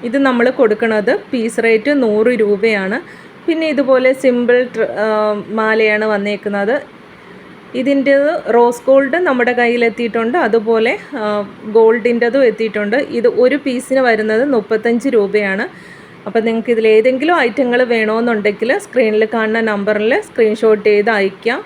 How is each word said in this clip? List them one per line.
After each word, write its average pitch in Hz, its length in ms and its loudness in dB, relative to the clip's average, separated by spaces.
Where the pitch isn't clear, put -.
ഇത് 247 180 -2
നമ്മൾ 240 200 2
കൊടുക്കുന്നത് 220 540 0
പീസ് 226 360 -4
റേറ്റ് 226 260 2
നൂറ് 220 300 2
രൂപയാണ്. 208 560 0
പിന്നെ 320 280 0
ഇതുപോലെ 254 360 2
സിമ്പിൾ 247 340 2
ട്ര-, 220 180 -2
ആ, 220 40 0
മാലയാണ് 220 560 0
വന്നേക്കുന്നത്. 202 600 -4
ഇതിൻ്റെ 277 340 2
റോസ് 240 320 2
ഗോൾഡ് 269 320 4
നമ്മുടെ 247 320 0
കയ്യിലെത്തിയിട്ടുണ്ട്. 233 760 0
അതുപോലെ, 226 460 0
ആ, - 20 -6
ഗോൾഡിൻ്റെതും 233 720 2
എത്തിയിട്ടുണ്ട്. 208 480 -2
ഇത് 226 100 2
ഒരു 254 220 2
പീസിന് 262 440 -2
വരുന്നത് 220 360 0
മുപ്പത്തഞ്ച് 226 600 -2
രൂപയാണ്. 202 500 0
അപ്പോൾ 220 200 -2
നിങ്ങൾക്ക് 226 280 -2
ഇതിലേതെങ്കിലും 226 600 2
ഐറ്റങ്ങൾ 247 340 0
വേണമെന്നുണ്ടെങ്കിൽ 220 760 -2
സ്ക്രീനിൽ 220 400 0
കാണുന്ന 220 260 0
നമ്പറിൽ 208 400 0
സ്ക്രീൻഷോട്ട് 220 600 0
ചെയ്ത് 208 280 2
അയയ്ക്കാം. 202 500 -4